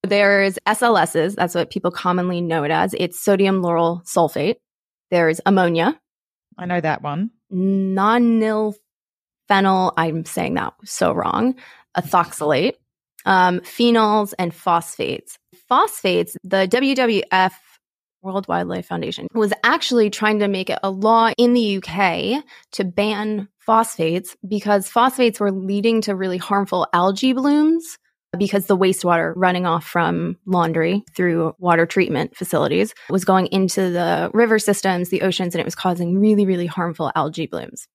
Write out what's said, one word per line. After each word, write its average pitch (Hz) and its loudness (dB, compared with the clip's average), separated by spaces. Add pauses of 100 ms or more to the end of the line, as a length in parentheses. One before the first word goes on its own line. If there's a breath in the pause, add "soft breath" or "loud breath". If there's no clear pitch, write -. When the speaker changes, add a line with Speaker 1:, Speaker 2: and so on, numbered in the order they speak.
Speaker 1:
There's 196 2
S 214 2
L 233 6
Ss. 170 2
That's 175 -2
what 170 0
people 185 -2
commonly 180 -2
know 160 -2
it 147 -2
as. 175 0
It's 175 -4
sodium 190 2
lauryl 170 0
sulfate. 165 0 (540)
There's 165 2
ammonia. 185 2 (580)
Speaker 2:
I 180 -10
know 175 -2
that 156 -4
one. 156 -6 (220)
Speaker 1:
Nonylphenyl, 214 0 (1200)
I'm 165 -2
saying - -4
that - -6 (100)
so - 0
wrong. 247 0 (420 loud breath)
Ethoxylate, 170 0 (500)
um, 180 2
phenols, 214 2
and 175 -4
phosphates. - -4 (300)
Phosphates, 196 0
the 190 0
W 269 2
W 233 2
F, 185 2 (640)
World 190 -6
Wildlife 175 -4
Foundation, 170 -8
was 214 0 (120)
actually 240 2
trying 214 0
to 202 0
make 190 -4
it - -4
a 196 -2
law 220 2
in 240 4
the 247 4
U 202 -2
K 190 -2 (300 loud breath)
to 196 -4
ban 208 -4 (100)
phosphates 185 -2 (100)
because 202 0
phosphates 247 0
were 202 0
leading 202 0
to 202 -4
really 185 -4
harmful 196 -2
algae 196 2
blooms 302 2 (400)
because 196 0
the 196 2
wastewater 175 2
running 180 0
off 165 -2
from 170 -2 (100)
laundry 175 0 (140)
through 165 0
water 170 2
treatment - -2
facilities 170 -2 (140 loud breath)
was 185 -2
going 190 2
into 190 0
the 170 -2
river 220 2
systems, 185 -2
the - -2
oceans, 180 -2
and 170 -2
it - -4
was - -8
causing 180 -2
really, 208 4
really 175 0
harmful 170 -4
algae 156 -4
blooms. - -12